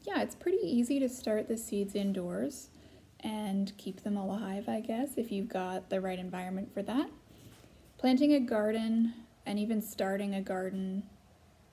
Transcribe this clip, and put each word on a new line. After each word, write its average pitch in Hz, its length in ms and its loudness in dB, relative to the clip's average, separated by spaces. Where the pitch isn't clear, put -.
yeah, 392 180 0
it's - 140 -2
pretty 370 260 2
easy 247 380 4
to 262 80 4
start 214 400 -2
the 226 100 -2
seeds 202 380 -2
indoors 196 720 -2
and 202 560 -2
keep - 260 -10
them 202 140 0
alive, 196 500 -4
I 226 140 -2
guess, 233 360 -2
if 233 140 -2
you've 196 160 -2
got 185 420 -4
the 190 120 0
right 185 180 -2
environment 185 540 -6
for 202 100 -2
that. 247 260 0
Planting 262 360 6
a 285 60 8
garden 226 720 2
and 202 120 -2
even 208 240 0
starting 196 540 -2
a 196 60 -2
garden 190 640 -2